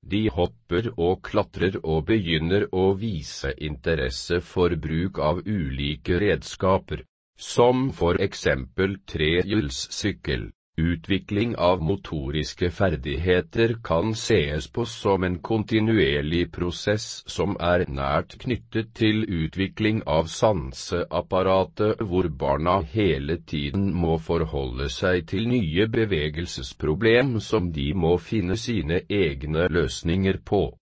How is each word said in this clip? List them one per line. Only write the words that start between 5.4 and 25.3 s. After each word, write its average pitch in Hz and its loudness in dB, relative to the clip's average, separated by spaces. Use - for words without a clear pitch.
ulike 76 -2
redskaper, 92 -2
som 127 2
for 87 2
eksempel 95 -2
trehjulssykkel. 80 -2
Utvikling 98 -2
av 90 2
motoriske 78 -2
ferdigheter 90 0
kan 85 0
sees 78 0
på - -4
som 98 0
en 90 0
kontinuerlig 87 2
prosess 87 -4
som 92 -2
er 87 4
nært 69 -2
knyttet 113 -4
til 110 2
utvikling 98 -2
av 80 2
sanseapparatet, 92 0
hvor 92 0
barna 73 2
hele 76 0
tiden 78 -2
må 82 2
forholde 71 -2
seg 90 0